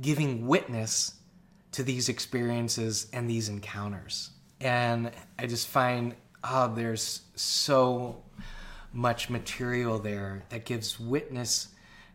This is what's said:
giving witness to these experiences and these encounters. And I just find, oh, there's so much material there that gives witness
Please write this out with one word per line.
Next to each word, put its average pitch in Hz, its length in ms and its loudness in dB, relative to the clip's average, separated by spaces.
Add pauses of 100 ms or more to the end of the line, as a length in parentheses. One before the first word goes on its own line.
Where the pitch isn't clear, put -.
giving 135 460 2
witness 113 680 2 (580)
to 135 120 -2
these 123 260 2
experiences 117 1040 0
and 120 160 -2
these 113 200 0
encounters. 101 840 -6 (280)
And 120 520 2 (260)
I 123 80 -4
just 117 220 -2
find, 123 480 2 (280)
oh, 123 300 2
there's 113 480 -2 (140)
so 127 880 4 (680)
much 120 380 0
material 120 680 0
there 101 500 -4
that 117 160 -8
gives 113 340 -4
witness 123 680 -2 (460)